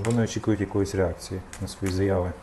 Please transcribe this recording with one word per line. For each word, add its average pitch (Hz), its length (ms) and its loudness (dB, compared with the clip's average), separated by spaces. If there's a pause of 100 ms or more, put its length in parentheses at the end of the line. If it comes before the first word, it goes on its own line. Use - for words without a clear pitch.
вони 117 180 4
очікують 107 380 0
якоїсь 98 340 0
реакції 92 460 -2 (200)
на 95 60 -4
свої 95 260 -2
заяви. 95 380 2 (120)